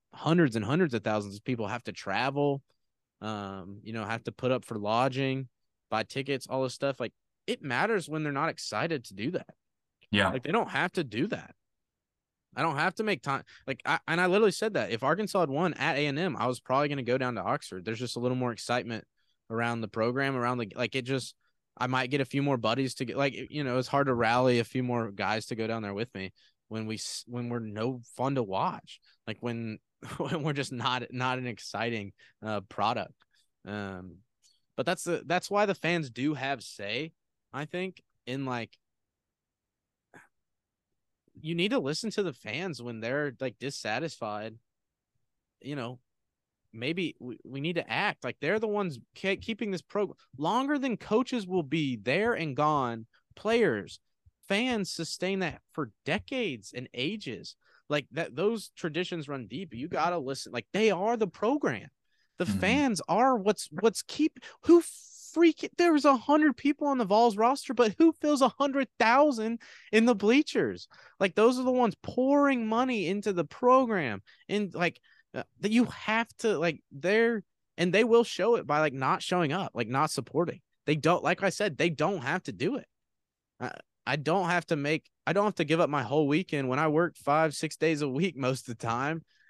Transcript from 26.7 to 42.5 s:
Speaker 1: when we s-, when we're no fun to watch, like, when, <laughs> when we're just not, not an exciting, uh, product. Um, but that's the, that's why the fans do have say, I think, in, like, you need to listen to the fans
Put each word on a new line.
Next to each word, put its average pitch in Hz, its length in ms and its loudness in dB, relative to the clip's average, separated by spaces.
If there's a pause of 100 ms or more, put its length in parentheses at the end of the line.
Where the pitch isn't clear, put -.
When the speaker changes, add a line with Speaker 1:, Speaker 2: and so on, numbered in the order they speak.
Speaker 1:
when 110 140 -6
we 110 80 -6
s-, - 320 -10
when 120 240 -8
we're 120 80 -4
no 113 420 -4 (160)
fun 135 200 -2
to 127 60 0
watch, 107 560 -4 (280)
like, 110 140 -8
when, 117 380 -6 (220)
<laughs> - 160 -12
when 151 260 -4
we're 147 120 -2
just 139 180 -4
not, 123 380 -4
not 127 260 -2
an 127 100 -8
exciting, 110 680 -6 (280)
uh, 104 200 -6
product. 104 500 -4 (540)
Um, 95 500 -10 (580)
but 131 120 -4
that's 185 180 -4
the, 170 220 -2
that's 175 240 -2
why 208 160 2
the 196 80 -2
fans 165 340 -2
do 127 240 -2
have 135 300 -4
say, 120 500 -8 (400)
I 139 140 -8
think, 180 360 -8 (240)
in, 135 200 -6
like, 120 280 -6 (2750)
you 160 120 -4
need 185 180 2
to 277 60 2
listen 160 340 -2
to 214 100 0
the 175 100 -2
fans 127 480 -8